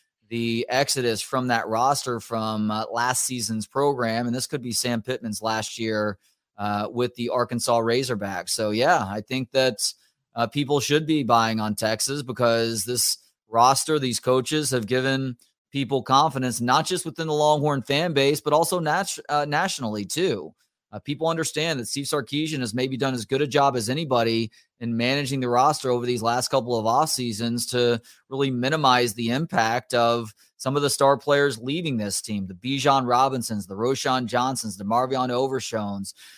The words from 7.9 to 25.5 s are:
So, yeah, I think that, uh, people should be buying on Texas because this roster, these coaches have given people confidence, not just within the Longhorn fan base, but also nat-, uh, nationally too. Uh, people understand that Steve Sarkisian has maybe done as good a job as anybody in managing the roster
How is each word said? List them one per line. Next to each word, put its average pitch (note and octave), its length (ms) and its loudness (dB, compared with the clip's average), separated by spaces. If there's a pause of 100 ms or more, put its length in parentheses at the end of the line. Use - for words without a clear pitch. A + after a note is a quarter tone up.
So, G#2+ 180 -2
yeah, B2 360 2
I G2+ 140 -6
think B2+ 320 -6
that, C3 400 0 (440)
uh, A#2 120 0
people C#3+ 320 0
should D3 280 2
be D3+ 160 2
buying A2+ 360 4
on G#2+ 160 -2
Texas A2+ 460 -2
because A#2 640 0
this B2 320 0 (320)
roster, C3 500 4
these B2+ 200 -2
coaches C3 500 0
have B2 160 0
given C3 500 0 (360)
people C3+ 320 -2
confidence, C3 580 2
not C3 240 2
just F3+ 180 -4
within D#3+ 240 -8
the D#3 60 0
Longhorn D3+ 480 4
fan D#3 320 0
base, C#3 260 4
but D3 140 0
also E3+ 260 2
nat-, E3+ 380 -2 (100)
uh, D3 180 0
nationally C#3 600 -2
too. A#2+ 480 -4 (380)
Uh, G#2+ 60 -14
people C#3+ 300 -4
understand D#3+ 520 -2
that A2+ 80 -8
Steve C#3 180 -6
Sarkisian D3 560 -4
has A2 120 -4
maybe C3 240 -2
done C3+ 160 0
as A#2 120 -6
good C3+ 180 0
a D3 40 0
job C#3 280 4
as A2+ 140 -2
anybody A#2 600 2 (300)
in A#2 180 -4
managing C3+ 420 0
the B2+ 80 -2
roster C3 440 4